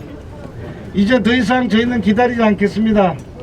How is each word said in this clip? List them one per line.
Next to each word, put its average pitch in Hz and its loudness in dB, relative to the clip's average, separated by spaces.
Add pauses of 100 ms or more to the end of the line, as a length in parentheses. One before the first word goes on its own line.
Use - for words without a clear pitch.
(920)
이제 202 2
더 226 2
이상 247 0
저희는 233 0
기다리지 233 2
않겠습니다. 202 2 (280)